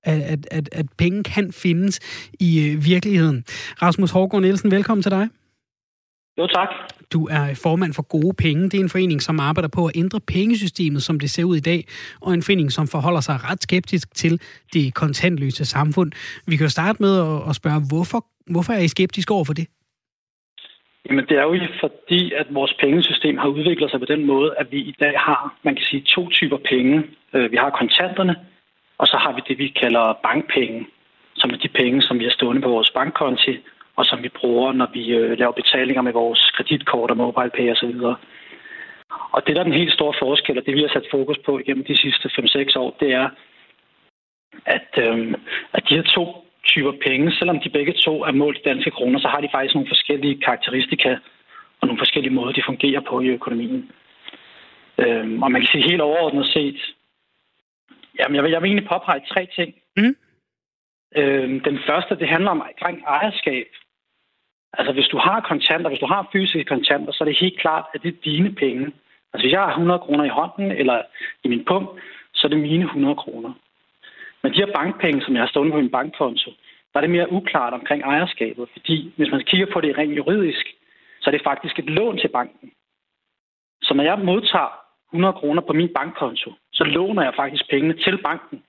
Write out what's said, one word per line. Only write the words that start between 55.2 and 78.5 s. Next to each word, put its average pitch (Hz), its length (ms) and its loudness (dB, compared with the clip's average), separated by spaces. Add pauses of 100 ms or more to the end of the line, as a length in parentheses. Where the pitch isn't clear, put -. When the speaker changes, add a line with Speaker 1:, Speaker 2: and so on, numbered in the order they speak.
Speaker 2:
og 127 80 2
man 127 100 2
kan 123 100 2
sige 151 180 2
helt 175 120 2
overordnet 147 460 0
set, 143 320 0 (1400)
jamen, 139 160 0
jeg 143 80 4
vil, 160 80 2
jeg 165 100 0
vil 190 80 0
egentlig 202 240 0
påpege 175 280 -2 (100)
tre 185 160 -2 (100)
ting. 175 160 -4 (240)
Speaker 1:
Mhm. 233 180 4 (1000)
Speaker 2:
Øhm, 135 440 2
den 139 280 -2
første, 175 340 0
det 151 60 -2
handler 175 240 2
om, 156 100 -2
omkring - 360 -6 (100)
ejerskab. 147 600 -2 (1080)
Altså, 139 160 0
hvis 135 200 2
du 143 40 -2
har 196 220 2 (120)
kontanter, 160 380 0
hvis 135 160 -4
du - 0 -
har 190 280 -2
fysiske 180 300 0
kontanter, 143 500 -2
så - 100 -4
er 151 40 2
det 151 160 2
helt 185 160 -2
klart, - 340 0
at 151 100 -12
det 170 100 -2
er - 120 -18
dine 165 260 0 (120)
penge. 131 220 -2 (460)
Altså, 120 120 -4
hvis 135 140 2
jeg 196 40 2
har 160 180 0
hundrede 175 200 4
kroner 147 240 0
i 135 160 -2
hånden 196 320 -4
eller 123 300 0 (420)
i 131 40 -2
min 120 180 -2
pung, 190 200 0 (480)
så - 140 0
er - 20 2
det 151 100 2
mine 160 340 2
hundrede 139 220 2
kroner. 113 360 -12 (920)
Men 131 100 0
de 147 100 2
her 196 160 -2
bankpenge, 151 420 0
som 139 120 -2
jeg 117 80 2
har 123 60 0
stående 147 260 2
på 151 80 2
min 127 160 0
bankkonto, 127 520 -4 (420)
der - 60 -2
er 147 40 2
det 160 80 2
mere 175 220 2
uklart 151 420 -2
omkring 143 300 -4
ejerskabet, 135 720 -2